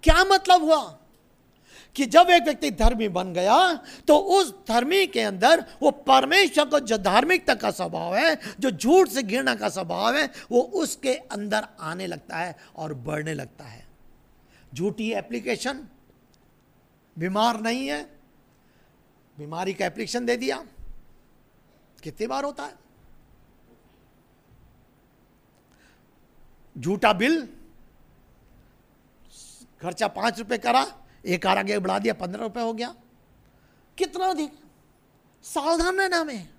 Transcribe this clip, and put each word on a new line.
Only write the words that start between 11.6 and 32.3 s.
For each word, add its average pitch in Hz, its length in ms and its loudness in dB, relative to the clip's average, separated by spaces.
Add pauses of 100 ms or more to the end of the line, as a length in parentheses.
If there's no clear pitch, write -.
आने 175 260 -8
लगता 170 300 -10
है 165 200 -8 (200)
और 156 180 -8
बढ़ने 151 400 -8
लगता 135 300 -14
है। 113 240 -20 (840)
झूठी 208 380 -4
application, 240 760 -6 (1300)
बीमार 214 420 0
नहीं 247 280 -4
है, 294 140 -6 (1400)
बीमारी 170 360 -6
का 196 120 -4
application 226 400 -6
दे 240 100 0
दिया, 262 300 -6 (1400)
कितनी 165 240 -10
बार 269 180 -6
होता 285 200 -10
है। - 100 -14 (4000)
झूठा 196 340 0
बिल, 254 360 0 (2250)
खर्चा 180 260 -4
पाँच 202 300 -4
रुपये 226 200 -6
करा, 247 380 0 (300)
एक 180 200 -2
आर 190 120 2
आगे 196 200 -2
बढ़ा 185 200 -2
दिया, 214 160 -2
पन्द्रह 185 280 -10